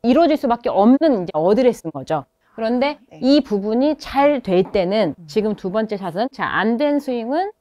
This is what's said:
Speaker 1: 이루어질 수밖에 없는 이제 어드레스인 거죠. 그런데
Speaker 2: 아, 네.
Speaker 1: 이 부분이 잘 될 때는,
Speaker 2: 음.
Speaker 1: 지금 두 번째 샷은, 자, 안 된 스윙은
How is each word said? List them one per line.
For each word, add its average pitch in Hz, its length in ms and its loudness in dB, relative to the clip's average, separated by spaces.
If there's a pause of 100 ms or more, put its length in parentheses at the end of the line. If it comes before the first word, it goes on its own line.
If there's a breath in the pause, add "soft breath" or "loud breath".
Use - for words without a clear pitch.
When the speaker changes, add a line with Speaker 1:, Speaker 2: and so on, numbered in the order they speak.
Speaker 1:
이루어질 285 340 4
수밖에 233 320 -2
없는 247 540 4
이제 - 100 -8
어드레스인 196 580 2
거죠. 131 320 -6 (320)
그런데 247 460 -2
Speaker 2:
아, - 80 -20
네. 156 120 -20
Speaker 1:
이 277 200 4
부분이 226 560 -2
잘 277 440 0
될 185 300 0
때는, 190 480 0
Speaker 2:
음. 160 80 -20
Speaker 1:
지금 208 280 -2
두 190 160 -8
번째 220 260 -4
샷은, 196 340 -6
자, 190 140 -6
안 214 320 0
된 294 240 0
스윙은 269 600 -4